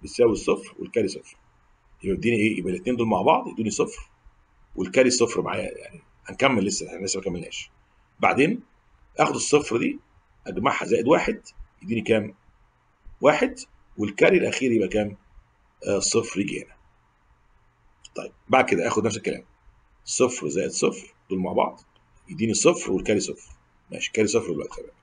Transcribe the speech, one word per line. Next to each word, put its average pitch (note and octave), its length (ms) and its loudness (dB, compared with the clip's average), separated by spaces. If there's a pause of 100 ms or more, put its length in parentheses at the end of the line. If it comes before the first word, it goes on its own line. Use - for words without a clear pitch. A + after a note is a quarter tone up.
بتساوي A#2 320 2
صفر - 440 -4
والكاري G2 300 -2
صفر. - 280 -14 (680)
يبقى F#2 140 -2
يديني A2+ 200 0
إيه؟ G#2+ 220 0
يبقى F2+ 140 -4
الاتنين G#2 240 -2
دول A2+ 100 0
مع G2 160 0
بعض E3 260 2
يدوني G#2+ 220 -4
صفر - 400 -6 (680)
والكاري A#2+ 340 2
صفر A2 320 0
معايا، F#2 360 -6
يعني - 240 -20 (240)
هنكمل A2+ 380 2
لسه، G2 240 -4
احنا F#2 180 -10
لسه F#2+ 120 -4
ما F#2+ 60 -10
كملناش. F2 460 -8 (500)
بعدين E3+ 420 4 (560)
آخد D3 160 4
الصفر B2 420 2
دي B2+ 220 -2 (480)
أجمعها G2+ 380 0
زائد G2+ 240 0
واحد - 320 2 (420)
يديني A#2 180 -2
كام؟ G#2+ 340 0 (840)
واحد، - 380 4 (400)
والكاري D#3 400 4
الأخير B2 340 0
يبقى G2+ 160 2
كام؟ G#2 280 -2 (680)
آه، F#3+ 120 0
صفر - 420 -2
يجي - 240 -4
هنا. - 120 -20 (1400)
طيب، - 180 -12 (160)
بعد B2+ 160 6
كده E2 220 0
آخد G#2+ 180 0
نفس A2+ 120 -2
الكلام، - 280 -6 (600)
صفر - 440 -2
زائد F2 220 -4
صفر - 440 -4 (160)
دول F#2 80 -2
مع F2+ 140 -4
بعض - 280 0 (480)
يديني G#2+ 260 -2
صفر - 380 2
والكاري F#2+ 280 2
صفر. - 320 -8 (380)
ماشي، - 220 -6
كاري G#2+ 160 2
صفر F#2+ 240 0
دلوقتي - 280 -8
يا - 60 -16
شباب. - 160 -20